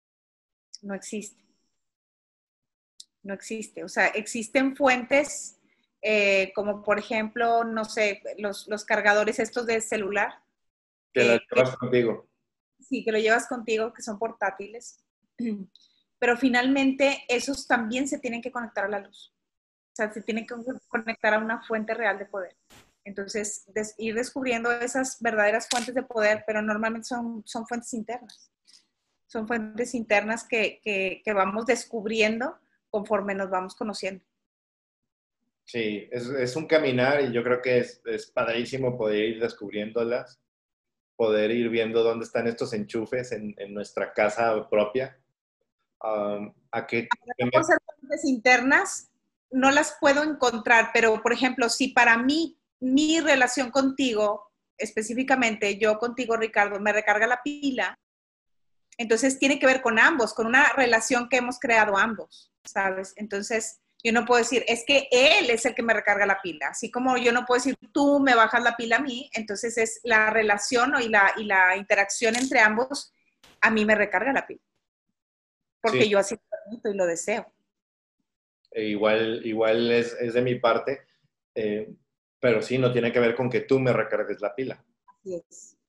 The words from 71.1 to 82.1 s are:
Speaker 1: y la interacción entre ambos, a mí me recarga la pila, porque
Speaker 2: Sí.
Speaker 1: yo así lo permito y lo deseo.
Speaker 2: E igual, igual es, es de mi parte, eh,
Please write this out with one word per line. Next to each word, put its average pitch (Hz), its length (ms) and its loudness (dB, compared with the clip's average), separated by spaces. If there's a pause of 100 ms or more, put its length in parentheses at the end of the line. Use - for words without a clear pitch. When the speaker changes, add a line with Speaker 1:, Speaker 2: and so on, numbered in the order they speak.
Speaker 1:
y 220 80 -6
la 190 320 4
interacción 202 600 0
entre 262 240 2
ambos, 226 520 2 (480)
a 220 100 4
mí 214 140 2
me 214 100 6
recarga 208 380 0
la 202 140 0
pila, - 160 -18 (1200)
porque 220 220 2
Speaker 2:
Sí. 208 60 2
Speaker 1:
yo 202 80 4
así 196 180 0
lo - 120 -20
permito 226 420 -10
y 196 60 -4
lo 185 100 2
deseo. 190 460 -4 (1160)
Speaker 2:
E 113 140 -6
igual, 110 600 0
igual 113 460 2
es, 117 300 2
es 117 140 -4
de 123 80 4
mi 127 120 0
parte, 117 480 0 (520)
eh, 107 380 -4 (460)